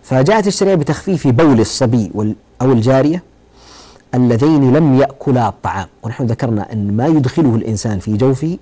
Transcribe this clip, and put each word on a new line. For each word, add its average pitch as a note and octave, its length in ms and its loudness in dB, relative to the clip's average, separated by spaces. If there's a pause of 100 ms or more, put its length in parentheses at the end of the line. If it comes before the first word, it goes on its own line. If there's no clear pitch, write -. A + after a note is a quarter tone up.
فجاءت F#3 440 0
الشريعة G3 280 0
بتخفيف D#3 520 -2
بول C3 320 4
الصبي A2+ 540 0
وال-، G#2+ 220 -4 (260)
أو C3 100 2
الجارية C3 520 2 (920)
اللذين B2+ 600 2
لم C#3+ 240 4
يأكلا C3 480 0
الطعام، F#2 400 -8 (160)
ونحن A#2+ 220 -6
ذكرنا A2+ 480 -4
أن G#2 240 -4
ما B2+ 100 0
يدخله C#3+ 480 0
الإنسان G#2+ 440 -4
في G#2+ 180 -4
جوفه C#3 440 -2